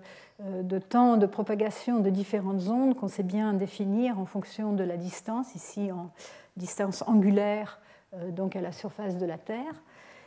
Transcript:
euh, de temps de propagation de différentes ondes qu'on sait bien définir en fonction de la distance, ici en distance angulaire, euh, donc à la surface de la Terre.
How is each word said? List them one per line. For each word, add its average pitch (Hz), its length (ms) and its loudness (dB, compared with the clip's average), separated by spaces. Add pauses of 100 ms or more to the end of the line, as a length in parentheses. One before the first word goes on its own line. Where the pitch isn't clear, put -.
(420)
euh, 190 220 -6
de 185 160 -2
temps 240 380 6
de 202 80 8
propagation 214 760 0
de 196 100 4
différentes 190 580 0
ondes 254 280 4
qu'on 202 140 -4
sait 208 120 -4
bien 208 320 0
définir 202 640 0
en 190 80 -2
fonction 208 480 -4
de 190 120 0
la 175 120 -2
distance, 220 560 -6
ici 196 380 -6
en 175 180 -8 (480)
distance 185 480 -4
angulaire, 208 760 4 (360)
euh, 180 160 -8
donc 185 240 -4
à 185 60 -6
la 175 100 -6
surface 190 460 -8
de 180 80 -4
la 160 120 -4
Terre. 254 460 -8 (440)